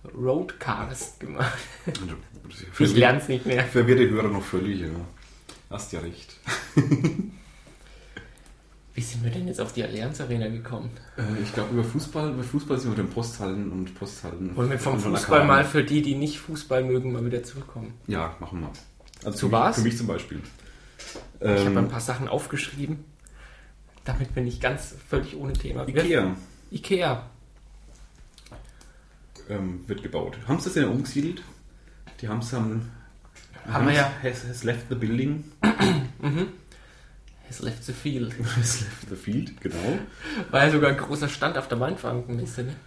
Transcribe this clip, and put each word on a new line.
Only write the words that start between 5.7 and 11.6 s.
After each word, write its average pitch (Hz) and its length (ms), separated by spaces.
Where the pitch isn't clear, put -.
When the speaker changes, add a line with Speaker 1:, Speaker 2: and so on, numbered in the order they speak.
Speaker 2:
ja 87 80
recht. - 340
<laughs> - 40
Speaker 1:
Wie 123 60
sind 117 220
wir 117 80
denn 180 160
jetzt - 140
auf 110 120
die 117 100
Allianz 113 380
Arena 120 260
gekommen? 117 420
Speaker 2:
Äh, 107 260
ich 104 100
glaub, 107 180